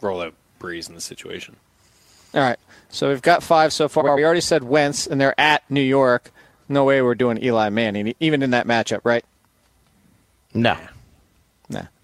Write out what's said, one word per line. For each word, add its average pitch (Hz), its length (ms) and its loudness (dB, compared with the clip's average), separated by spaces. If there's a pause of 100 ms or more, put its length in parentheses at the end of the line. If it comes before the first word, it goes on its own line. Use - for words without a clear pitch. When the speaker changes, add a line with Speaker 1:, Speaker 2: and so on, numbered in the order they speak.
Speaker 1:
roll 95 200 -4
out 80 120 -10 (280)
Brees 85 260 -12
in 85 80 -20
this 82 80 -14
situation. - 540 -16 (760)
Speaker 2:
All 151 80 0
right. 123 160 0 (320)
So - 200 -4
we've 135 120 -2
got 165 220 2
five 160 300 2
so 151 160 -2
far. 147 260 0
We 147 80 2
already 165 180 2
said 156 220 0
Wentz, 143 440 0
and 143 120 -2
they're 135 200 2
at 147 300 2
New 139 120 0
York. 131 500 2 (380)
No 139 160 2
way 135 160 4
we're 120 140 2
doing 117 280 -2
Eli 113 260 2
Manning, 107 520 -2
even 151 220 0
in 131 80 0
that 120 140 0
matchup, 113 380 -2
right? 117 220 0 (1300)
Speaker 3:
No. 113 240 0 (920)
Speaker 2:
No. - 160 -10 (180)